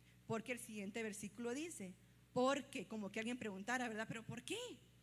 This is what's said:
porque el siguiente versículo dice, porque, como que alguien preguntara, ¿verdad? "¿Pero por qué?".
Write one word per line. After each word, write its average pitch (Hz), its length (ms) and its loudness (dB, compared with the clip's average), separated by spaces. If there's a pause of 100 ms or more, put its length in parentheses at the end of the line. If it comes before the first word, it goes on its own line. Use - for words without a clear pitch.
(280)
porque 226 240 2
el 240 80 -2
siguiente 214 420 -4
versículo 220 540 -2
dice, 285 400 -4 (380)
porque, 262 520 4
como 208 260 -2
que 220 100 -2
alguien 240 180 0
preguntara, 233 480 0
¿verdad? 220 220 -2
"¿Pero 226 140 -4
por 226 200 -6
qué?". 403 160 -2 (440)